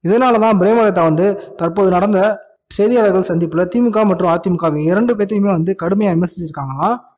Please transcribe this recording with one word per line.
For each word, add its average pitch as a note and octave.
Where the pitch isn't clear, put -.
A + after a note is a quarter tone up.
இதனாலதான் A3+
பிரேமலதா G3+
வந்து D#3+
தற்போது F3+
நடந்த G3+
செய்தியாளர்கள் G3+
சந்திப்புல E3+
திமுக A3
மற்றும் F#3
அதிமுக E3+
இரண்டு F#3+
பேத்தையுமே G3+
வந்து F#3
கடுமையா F#3
விமர்சிச்சிருக்காங்களாம். D#3